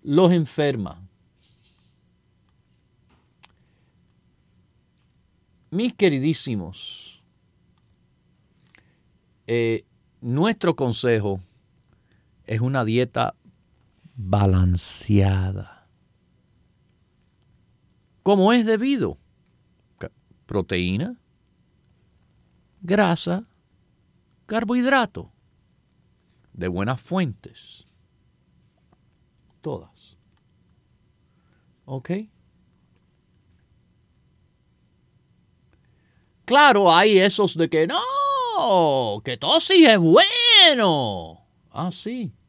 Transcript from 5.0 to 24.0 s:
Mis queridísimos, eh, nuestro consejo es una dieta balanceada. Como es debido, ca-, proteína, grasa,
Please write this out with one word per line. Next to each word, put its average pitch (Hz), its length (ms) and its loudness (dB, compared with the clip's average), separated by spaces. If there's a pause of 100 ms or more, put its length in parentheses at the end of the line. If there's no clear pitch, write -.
Mis 220 240 -4
queridísimos, 135 1300 -4 (2250)
eh, 113 400 -4 (340)
nuestro 160 560 -2
consejo 110 640 -2 (1040)
es 113 160 -6
una 127 240 -2
dieta 120 500 -2 (800)
balanceada. 95 1700 -2 (2250)
Como 196 300 2
es 240 140 0
debido, 220 500 -2 (800)
ca-, - 160 -16 (320)
proteína, 95 720 -4 (1700)
grasa, 185 640 -2 (1000)